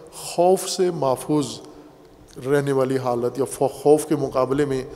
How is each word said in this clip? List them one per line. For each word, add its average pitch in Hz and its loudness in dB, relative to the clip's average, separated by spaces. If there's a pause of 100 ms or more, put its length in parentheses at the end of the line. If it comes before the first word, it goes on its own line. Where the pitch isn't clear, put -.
(140)
خوف 185 0
سے 180 0
محفوظ 143 0 (1000)
رہنے 143 2
والی 131 2
حالت 123 -2
یا 127 2
فو-، - -2
خوف 147 6
کے 156 0
مقابلے 135 0
میں 131 -4 (120)